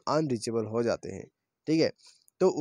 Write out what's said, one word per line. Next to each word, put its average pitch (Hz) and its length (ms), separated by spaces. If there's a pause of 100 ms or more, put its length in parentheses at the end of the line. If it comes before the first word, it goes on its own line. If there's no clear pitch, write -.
अनरीचेबल 120 580
हो 110 180
जाते 104 260
हैं, 95 160 (420)
ठीक 160 140
है। 135 100 (500)
तो 185 80 (120)